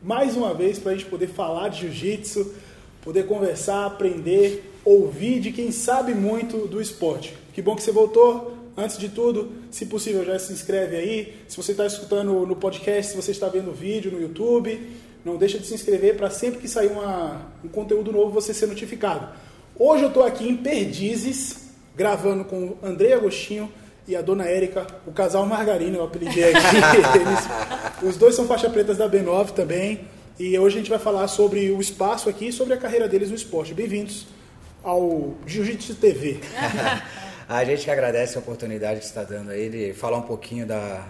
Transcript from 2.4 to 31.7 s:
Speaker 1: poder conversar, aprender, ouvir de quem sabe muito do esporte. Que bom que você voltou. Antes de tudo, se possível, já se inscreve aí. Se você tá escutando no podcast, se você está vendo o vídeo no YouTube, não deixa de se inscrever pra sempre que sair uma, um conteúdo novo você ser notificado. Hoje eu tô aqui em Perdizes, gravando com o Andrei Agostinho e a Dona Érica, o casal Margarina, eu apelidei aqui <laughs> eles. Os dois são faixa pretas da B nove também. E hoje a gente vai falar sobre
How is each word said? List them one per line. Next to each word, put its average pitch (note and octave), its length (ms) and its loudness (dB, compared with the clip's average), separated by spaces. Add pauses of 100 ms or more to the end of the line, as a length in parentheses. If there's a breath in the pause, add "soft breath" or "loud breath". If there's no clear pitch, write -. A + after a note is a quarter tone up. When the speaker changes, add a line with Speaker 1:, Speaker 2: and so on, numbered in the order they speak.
Speaker 1:
poder F#3+ 240 0
conversar, G3+ 600 -2
aprender, G3 840 0 (140)
ouvir G3+ 560 4
de G3+ 100 -4
quem A#3+ 220 -4
sabe B3 400 0
muito A3 540 -2
do F#3 120 -6
esporte. D#3+ 560 -4 (180)
Que F#3+ 80 -8
bom G#3 140 2
que G3+ 80 -8
você A3 80 0
voltou. A3+ 640 6 (220)
Antes G3+ 200 -4
de G3+ 120 -8
tudo, A#3 420 -2 (200 loud breath)
se - 160 -8
possível, G#3 360 -2
já F#3 160 -2
se F#3+ 140 -10
inscreve F#3 420 -4
aí. G#3 400 -4 (140 loud breath)
Se - 80 -14
você F#3+ 160 -4
tá G3+ 120 0
escutando G3+ 600 0
no F3+ 100 -2
podcast, G3 560 -2
se G3 60 -8
você F#3+ 140 -4
está G3 180 -2
vendo F#3 220 -4
o - 20 -10
vídeo F#3+ 380 -6
no F3+ 100 -6
YouTube, A3 680 -2 (360 loud breath)
não E3+ 100 -4
deixa G3 240 2
de F#3+ 80 -10
se - 60 -8
inscrever G3+ 420 2
pra G3+ 140 -2
sempre A#3+ 320 -4
que A#3+ 80 -12
sair G#3 180 2
uma, G3 540 -4 (200)
um E3 60 -12
conteúdo G#3 440 -2
novo G#3 200 4
você G#3+ 220 -2
ser G#3+ 140 0
notificado. G3 600 -4 (500 loud breath)
Hoje C#4+ 260 6
eu C4+ 80 2
tô B3+ 120 6
aqui A3+ 240 0
em B3 80 2
Perdizes, A#3 1160 -4 (220)
gravando G3 520 0
com F#3 220 -6
o F#3 160 -10
Andrei F#3+ 300 4
Agostinho G#3 560 -2 (380 loud breath)
e F#3 80 -4
a E3+ 60 -4
Dona F#3 240 0
Érica, F#3 400 0 (220)
o - 40 -14
casal F#3+ 360 2
Margarina, G3 500 0
eu E3+ 60 -2
apelidei E3+ 400 -2 (100)
aqui E3 60 10
<laughs> D#3 560 8
eles. - 880 0
Os F#3 140 0
dois A#3+ 180 10
são A#3+ 100 0
faixa A#3+ 240 2
pretas G#3 280 0
da G#3+ 100 2
B G3 140 4
nove F#3+ 320 0
também. F#3 480 -2 (360 loud breath)
E F#3 220 0
hoje G3+ 160 6
a A3+ 40 -2
gente G3+ 100 -6
vai G#3+ 100 2
falar G3+ 300 0
sobre G3+ 420 2